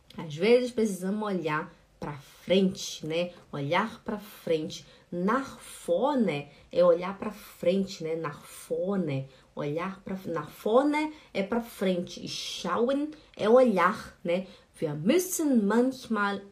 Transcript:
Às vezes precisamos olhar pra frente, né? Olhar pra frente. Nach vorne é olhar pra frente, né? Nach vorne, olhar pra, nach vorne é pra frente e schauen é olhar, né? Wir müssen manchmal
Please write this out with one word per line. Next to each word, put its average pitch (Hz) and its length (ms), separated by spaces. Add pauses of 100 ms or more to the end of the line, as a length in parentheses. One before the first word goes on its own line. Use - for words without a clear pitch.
(180)
Às 156 180
vezes 240 360
precisamos 202 560
olhar 160 440 (280)
pra 147 140 (300)
frente, 190 640
né? 170 260 (200)
Olhar 170 520
pra 214 160
frente. - 680 (260)
Nach 214 480 (260)
vorne 190 640 (220)
é 175 120
olhar 180 340
pra 220 140
frente, 190 720
né? 160 120
Nach 156 300 (220)
vorne, 165 600 (280)
olhar 165 480
pra, 196 220
nach 160 240
vorne 294 640 (200)
é 196 100
pra 233 180
frente 180 640
e - 40
schauen 247 840 (240)
é 202 140
olhar, 220 760
né? 180 240 (320)
Wir 151 140
müssen 262 720
manchmal 208 760 (100)